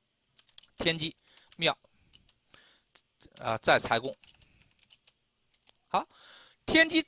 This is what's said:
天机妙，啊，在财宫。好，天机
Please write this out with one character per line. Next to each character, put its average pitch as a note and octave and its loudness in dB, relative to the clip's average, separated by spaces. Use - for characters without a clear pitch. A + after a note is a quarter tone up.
天 E3 -4
机 D#3 -10
妙， E3 0
啊， A2+ -6
在 C3+ 2
财 - -2
宫。 C3 -10
好， A3 -2
天 D#4+ 4
机 D#4+ 0